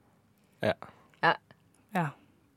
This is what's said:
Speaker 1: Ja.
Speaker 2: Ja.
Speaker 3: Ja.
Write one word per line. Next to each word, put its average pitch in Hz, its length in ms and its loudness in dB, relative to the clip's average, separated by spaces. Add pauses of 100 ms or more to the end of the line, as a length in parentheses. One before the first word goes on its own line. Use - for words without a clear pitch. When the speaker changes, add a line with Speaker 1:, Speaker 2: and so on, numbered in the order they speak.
(600)
Speaker 1:
Ja. 110 120 2 (500)
Speaker 2:
Ja. 165 100 4 (600)
Speaker 3:
Ja. 175 120 0 (520)